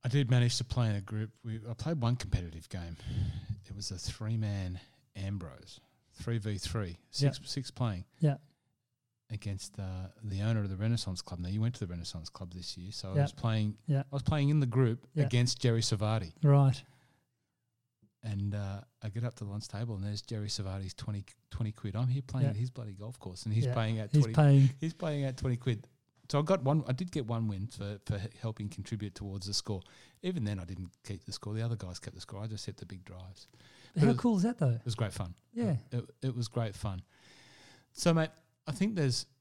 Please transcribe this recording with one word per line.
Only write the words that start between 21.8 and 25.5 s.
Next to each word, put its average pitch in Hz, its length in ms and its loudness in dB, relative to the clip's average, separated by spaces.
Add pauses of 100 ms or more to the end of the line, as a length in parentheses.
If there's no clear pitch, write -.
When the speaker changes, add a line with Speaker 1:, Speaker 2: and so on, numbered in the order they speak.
Speaker 1:
I'm 123 120 0
here 131 160 0
playing 131 220 0
Speaker 2:
Yeah. 139 60 4
Speaker 1:
at 101 60 -2
his 123 140 -2
bloody 110 220 -10
golf 104 260 -12
course 90 260 -10
and 107 80 0
he's 117 120 4
Speaker 2:
Yeah. 123 100 0
Speaker 1:
paying 113 240 0
out 104 120 -6
Speaker 2:
He's 147 120 8
Speaker 1:
twenty, 113 120 0
Speaker 2:
paying. 139 340 10 (100)
Speaker 1:
he's 165 140 -2
paying 147 320 -2
out 131 120 -4
twenty 123 200 0